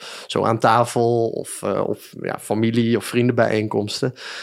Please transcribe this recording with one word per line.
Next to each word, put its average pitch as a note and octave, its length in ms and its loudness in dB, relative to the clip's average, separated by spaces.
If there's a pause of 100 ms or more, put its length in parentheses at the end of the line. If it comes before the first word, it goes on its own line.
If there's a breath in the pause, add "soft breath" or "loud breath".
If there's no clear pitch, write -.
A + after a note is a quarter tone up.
(260 loud breath)
zo - 180 -2
aan A2+ 140 2
tafel A#2 720 2
of, - 340 -8
eh, G2+ 260 -2
of, - 320 -8
ja, - 200 -4
familie A2+ 560 2
of G2 80 -2
vriendenbijeenkomsten. A2+ 1080 0 (300 loud breath)